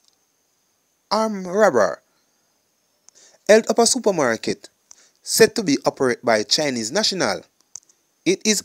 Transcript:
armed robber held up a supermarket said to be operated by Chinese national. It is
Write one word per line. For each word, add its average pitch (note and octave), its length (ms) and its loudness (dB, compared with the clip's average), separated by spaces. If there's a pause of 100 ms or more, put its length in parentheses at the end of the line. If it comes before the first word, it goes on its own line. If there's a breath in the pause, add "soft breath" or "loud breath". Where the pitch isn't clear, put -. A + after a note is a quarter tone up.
(1120)
armed G#3 360 -4
robber E3 540 2 (1500 soft breath)
held A3 200 6
up A3 100 0
a A#3 80 2
supermarket D3 840 -2 (540 soft breath)
said - 340 2
to A#3 80 -2
be D3 200 0
operated B2+ 400 -2
by A2 200 0
Chinese B2+ 480 -4
national. D#3+ 500 -2 (800)
It F#3+ 220 -2
is G#3 180 -2